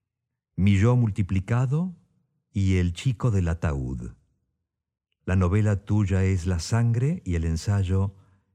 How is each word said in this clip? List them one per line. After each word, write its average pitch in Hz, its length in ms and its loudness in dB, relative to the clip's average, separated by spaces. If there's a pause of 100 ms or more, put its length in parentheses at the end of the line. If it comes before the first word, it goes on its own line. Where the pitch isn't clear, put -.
(560)
Mi 98 220 4
yo 120 180 4
multiplicado 120 1000 -2 (580)
y 95 260 2
El 87 140 0
chico 127 380 -2
del 95 160 2
ataúd. 65 680 -4 (1120)
La 90 120 0
novela 95 480 2
Tuya 98 400 0
es 92 220 0
la 92 120 0
sangre 117 680 0
y 87 120 -2
el 80 80 -2
ensayo 95 720 0 (380)